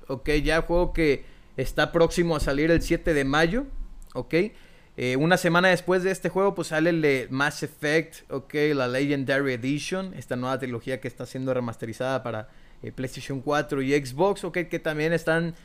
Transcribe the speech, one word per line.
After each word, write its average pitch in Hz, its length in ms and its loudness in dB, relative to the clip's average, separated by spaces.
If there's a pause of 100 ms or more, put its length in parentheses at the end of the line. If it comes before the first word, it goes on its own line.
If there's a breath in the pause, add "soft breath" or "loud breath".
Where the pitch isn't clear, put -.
ok, 139 220 -6 (140)
ya 156 200 2
juego 170 280 2
que 151 320 2 (320 loud breath)
está 151 380 -2
próximo 165 420 4
a 147 60 0
salir 147 280 2
el 165 120 6
siete 165 320 0
de 143 100 2
mayo, 165 400 2 (500)
ok. 127 200 -8 (640 soft breath)
Eh, 127 200 0
una 160 180 4
semana 175 320 4
después 185 360 2
de 190 80 2
este 180 180 -4
juego, 190 260 0
pues, 170 140 -6
sale 160 200 2
el 170 120 2
de 135 280 2
Mass 139 340 -2
Effect, 151 680 -2
ok, 139 220 -8 (200)
la 131 140 0
Legendary 139 640 0
Edition, 143 600 -4
esta 127 240 -6
nueva 127 200 -2
trilogía 127 440 -6
que 131 80 -8
está 123 160 -12
siendo 131 280 -2
remasterizada 123 720 -4
para, 110 240 -6 (340 soft breath)
eh, 117 120 -12
PlayStation 131 480 -8
cuatro 147 400 0
y 131 100 0
Xbox, 147 540 0
ok, 175 140 -4 (100)
que 165 100 -4
también 156 320 -2
están 165 420 0 (120)